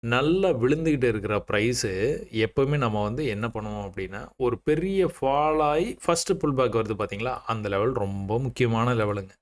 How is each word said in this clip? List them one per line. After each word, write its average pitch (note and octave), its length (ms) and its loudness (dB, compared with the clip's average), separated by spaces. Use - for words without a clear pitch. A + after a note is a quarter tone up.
நல்லா D#3 460 2
விழுந்துகிட்டு C#3 640 2
இருக்கிற G#2 280 -2
பிரைஸ் A#2 440 0
எப்பவுமே C#3 460 2
நம்ம G#2+ 180 0
வந்து B2 240 -2
என்ன G#2+ 200 -4
பண்ணுவோம் G#2+ 380 -6
அப்படின்னா, F#2+ 360 -8
ஒரு A#2+ 240 2
பெரிய F3 540 2
ஃபால் D3+ 480 2
ஆகி D3+ 260 2
ஃபர்ஸ்ட் E3+ 340 0
புல் C#3+ 220 0
பேக் A2+ 180 2
வருது G#2+ 180 -2
பாத்தீங்களா? G#2+ 380 -4
அந்த A2 220 -2
லெவல் G2+ 240 2
ரொம்ப G2 460 -2
முக்கியமான A#2+ 560 0
லெவலுங்க. G2+ 460 -2